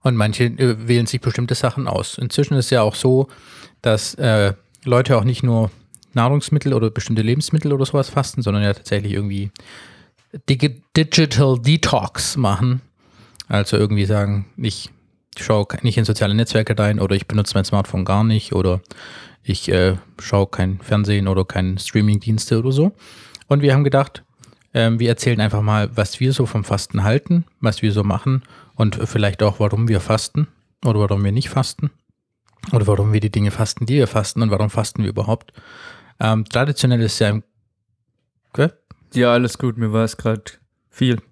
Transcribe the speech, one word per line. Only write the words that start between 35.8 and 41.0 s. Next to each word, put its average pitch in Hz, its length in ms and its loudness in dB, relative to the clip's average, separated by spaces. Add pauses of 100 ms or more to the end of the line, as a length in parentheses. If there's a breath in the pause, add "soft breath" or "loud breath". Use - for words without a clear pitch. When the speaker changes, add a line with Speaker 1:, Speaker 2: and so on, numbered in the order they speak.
Speaker 1:
Ähm, 110 260 0
traditionell 123 560 0
ist 110 180 -2
ja 104 100 4
im, 107 140 -2 (1120)
gell? 156 200 0 (400)
Speaker 2:
Ja, 123 180 4
alles 120 260 2
gut, 117 200 -4
mir 110 160 -2
war 113 100 2
es 110 140 -4
grad - 420 -6 (300)
viel. 123 320 0 (100)